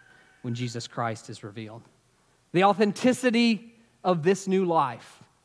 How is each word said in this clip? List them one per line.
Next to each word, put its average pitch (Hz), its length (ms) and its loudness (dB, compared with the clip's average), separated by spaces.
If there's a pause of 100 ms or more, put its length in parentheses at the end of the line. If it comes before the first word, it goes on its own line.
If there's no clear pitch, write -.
(420)
when 123 120 -6
Jesus 120 340 -8
Christ 113 420 -8
is 107 140 -16
revealed. 110 380 -16 (720)
The 175 100 4
authenticity 226 1080 2 (300)
of 180 200 0
this 190 240 0
new 190 160 2
life 151 600 -2 (220)